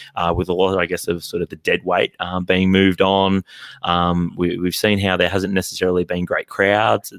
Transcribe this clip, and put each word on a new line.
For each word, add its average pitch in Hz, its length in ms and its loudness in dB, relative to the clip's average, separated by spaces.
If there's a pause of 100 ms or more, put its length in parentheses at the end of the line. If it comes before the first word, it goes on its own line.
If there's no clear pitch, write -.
(180)
uh, 85 180 0
with 90 140 -2
a 90 40 -2
lot, 95 240 2
I 87 100 0
guess, 87 200 -6
of 87 160 -4
sort 87 180 -6
of 85 60 -4
the - 80 -14
dead 87 300 -2
weight, 90 340 0
um, 90 240 -4
being 92 260 2
moved 95 300 4
on. 98 460 2 (380)
Um, 87 520 0
we, 87 220 -2
we've 87 180 -2
seen 104 240 2
how 95 160 0
there 90 140 2
hasn't 98 240 -2
necessarily 92 500 0
been 90 220 -4
great - 240 -4
crowds. 104 680 2